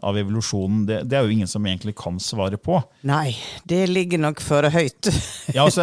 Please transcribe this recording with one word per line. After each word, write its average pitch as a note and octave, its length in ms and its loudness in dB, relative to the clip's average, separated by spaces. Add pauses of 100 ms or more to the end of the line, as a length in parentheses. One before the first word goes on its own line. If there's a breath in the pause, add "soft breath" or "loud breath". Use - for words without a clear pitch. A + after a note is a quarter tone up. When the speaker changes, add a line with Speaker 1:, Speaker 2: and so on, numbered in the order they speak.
Speaker 1:
av G2+ 120 -2
evolusjonen? G#2 720 0
Det, G2+ 200 -2
det C3+ 100 0
er C3+ 60 4
jo A2 80 2
ingen G#2+ 160 2
som G#2 160 -4
egentlig G2 320 -4
kan F2 240 -6
svare G2 380 -2
på. E3 260 0 (200 soft breath)
Speaker 2:
Nei, C#3 340 0 (280 loud breath)
det F3+ 220 0
ligger F3+ 320 0
nok D3+ 220 -2
for D3 220 2
høyt. D3+ 440 2 (220)
<laughs> - 260 -8
Speaker 1:
Ja, C#3 120 6
så - 160 4